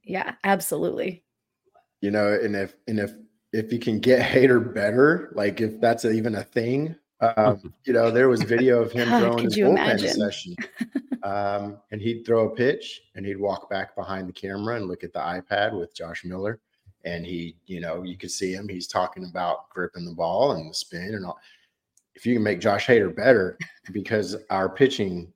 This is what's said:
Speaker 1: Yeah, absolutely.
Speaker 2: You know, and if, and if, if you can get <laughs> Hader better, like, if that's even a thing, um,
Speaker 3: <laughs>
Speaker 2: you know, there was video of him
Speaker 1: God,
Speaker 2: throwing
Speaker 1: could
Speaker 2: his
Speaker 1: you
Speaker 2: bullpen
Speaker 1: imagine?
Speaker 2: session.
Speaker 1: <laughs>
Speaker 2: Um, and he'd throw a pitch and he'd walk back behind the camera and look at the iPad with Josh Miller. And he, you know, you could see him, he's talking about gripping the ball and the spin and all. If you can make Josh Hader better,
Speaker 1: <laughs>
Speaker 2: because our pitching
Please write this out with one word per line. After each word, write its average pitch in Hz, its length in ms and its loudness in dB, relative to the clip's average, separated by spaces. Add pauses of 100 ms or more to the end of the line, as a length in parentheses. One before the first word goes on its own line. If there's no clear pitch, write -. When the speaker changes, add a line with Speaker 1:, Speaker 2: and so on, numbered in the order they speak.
Speaker 1:
Yeah, 185 400 -6
absolutely. 175 800 -2 (760)
Speaker 2:
You 101 120 -2
know, 104 200 2
and 104 220 0
if, 98 200 -6 (120)
and 110 140 -2
if, 101 100 -4 (420)
if 110 200 -2
you 120 80 -2
can 113 180 -2
get 123 220 4
<laughs> - 120 -2
Hader 127 400 6
better, 127 640 2
like, 101 260 -2
if 110 200 -2
that's 117 260 2
even 113 300 0
a 95 80 -6
thing, 135 500 -2 (260)
um, 107 580 2
Speaker 3:
<laughs> - 60 -20
Speaker 2:
you 131 80 0
know, 117 200 6
there 127 180 6
was 113 140 2
video 120 360 4
of 113 120 -2
him 120 180 0
Speaker 1:
God, 240 100 4
Speaker 2:
throwing 117 180 4
Speaker 1:
could 117 80 0
Speaker 2:
his 147 100 0
Speaker 1:
you 208 100 4
Speaker 2:
bullpen 143 60 8
Speaker 1:
imagine? 113 420 2
Speaker 2:
session. - 460 -4
Speaker 1:
<laughs> - 40 -10 (580)
Speaker 2:
Um, 101 540 -4 (140)
and 107 100 -8
he'd 117 240 -4
throw 113 220 4
a - 80 -4
pitch 135 480 -2 (120)
and 98 120 -10
he'd 98 100 -6
walk 95 320 -4
back 98 260 -6
behind 95 320 -8
the 90 60 -12
camera 104 440 -6
and 104 120 -6
look 87 160 -10
at - 80 -14
the 87 60 -8
iPad 98 600 -4
with 85 160 -10
Josh 85 300 -14
Miller. 95 360 -8 (440)
And 85 220 -8
he, 85 300 -10 (100)
you 92 120 -12
know, 85 240 -8
you 90 140 -12
could 92 140 -16
see 92 240 -6
him, 95 160 -12
he's 90 160 -10
talking 92 400 -4
about 87 420 -6
gripping 87 380 -8
the 82 80 -14
ball 98 380 0
and 80 180 -8
the - 20 -18
spin 92 420 -10
and 95 120 -10
all. 87 120 -12 (760)
If - 100 -20
you 117 80 0
can 117 100 2
make 104 160 0
Josh 101 280 0
Hader 101 280 6
better, 104 440 4 (160)
Speaker 1:
<laughs> - 180 -20
Speaker 2:
because 98 420 -2 (140)
our 95 220 0
pitching 95 640 0